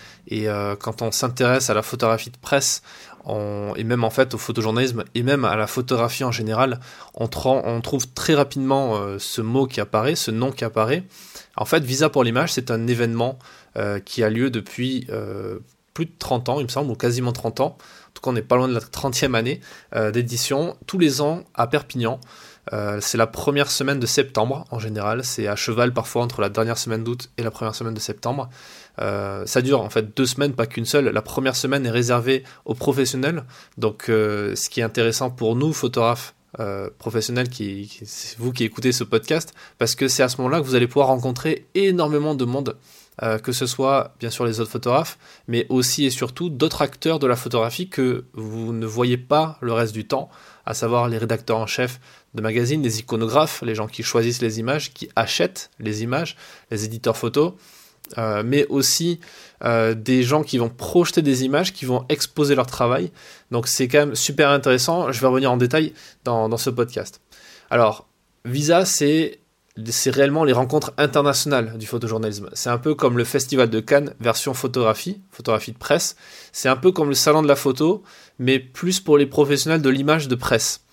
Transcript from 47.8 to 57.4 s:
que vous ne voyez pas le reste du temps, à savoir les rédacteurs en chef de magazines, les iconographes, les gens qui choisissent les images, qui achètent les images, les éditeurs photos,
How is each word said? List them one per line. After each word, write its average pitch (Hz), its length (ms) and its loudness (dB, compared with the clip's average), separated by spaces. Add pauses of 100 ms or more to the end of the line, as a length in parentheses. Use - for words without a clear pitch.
que 127 440 -2
vous 113 400 -8
ne 113 140 -4
voyez 123 320 2
pas 151 420 0
le 120 120 -2
reste 113 200 2
du 107 160 -8
temps, 135 200 -2 (380)
à - 80 -4
savoir 120 340 0
les 117 100 -2
rédacteurs 113 400 -2
en 113 80 -4
chef 123 340 -4 (340)
de 110 80 -6
magazines, 120 400 0
les 113 160 -2
iconographes, 117 640 0
les 117 140 -4
gens 110 100 -4
qui - 160 -12
choisissent 120 400 0
les 113 160 -2
images, 135 340 -4
qui - 220 -14
achètent - 640 0
les 107 240 -6
images, 135 340 -4 (360)
les 107 120 -4
éditeurs 113 320 -2
photos, 143 360 0 (640)